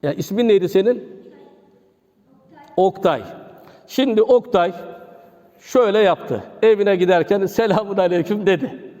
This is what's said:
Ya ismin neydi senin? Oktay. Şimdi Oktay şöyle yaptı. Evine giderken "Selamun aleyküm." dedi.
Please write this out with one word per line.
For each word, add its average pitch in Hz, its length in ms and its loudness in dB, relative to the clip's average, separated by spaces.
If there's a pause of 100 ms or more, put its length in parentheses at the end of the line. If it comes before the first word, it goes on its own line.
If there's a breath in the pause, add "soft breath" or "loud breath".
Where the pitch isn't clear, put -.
Ya 147 100 -4
ismin 202 340 -2
neydi 196 220 2
senin? 208 340 0 (1700)
Oktay. 180 440 -2 (680 loud breath)
Şimdi 240 340 0
Oktay 233 500 2 (880)
şöyle 220 400 0
yaptı. 175 440 0 (180)
Evine 202 340 4
giderken 180 500 2
"Selamun 202 520 -2
aleyküm." 185 480 0
dedi. 185 340 0 (200)